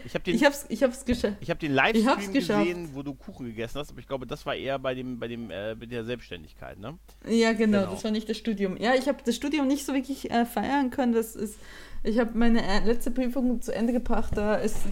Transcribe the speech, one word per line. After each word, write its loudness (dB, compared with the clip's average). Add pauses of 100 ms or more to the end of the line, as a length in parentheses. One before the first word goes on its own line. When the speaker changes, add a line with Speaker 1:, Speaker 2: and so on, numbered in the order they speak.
Speaker 1:
Ich -12
hab -4
den, 0
Speaker 2:
Ich 4
hab's, 4
ich -2
hab's 0
geschafft. -2
Speaker 1:
ich -10
hab -2
den -2
Speaker 2:
Ich 4
hab's 4
Speaker 1:
Livestream 2
Speaker 2:
geschafft. 2
Speaker 1:
gesehen, -2
wo -8
du -8
Kuchen -14
gegessen -6
hast, -8
aber -16
ich -18
glaube, -6
das -10
war -2
eher -4
bei -2
dem, -8
bei -6
dem, -8
äh, -6
mit -14
der -6
Selbstständigkeit, -12
ne? -12 (280)
Speaker 2:
Ja, 4
genau, 4
Speaker 1:
Genau. 0
Speaker 2:
das -10
war -2
nicht -4
das -4
Studium. -2
Ja, 2
ich 2
hab -2
das 0
Studium 0
nicht 0
so -4
wirklich, -4
äh, 2
feiern 0
können, 0
das -2
ist, -6 (480)
ich 2
hab 0
meine, 8
äh, 4
letzte 4
Prüfung 0
zu -4
Ende 0
gebracht, 2
da 2
ist 2 (160)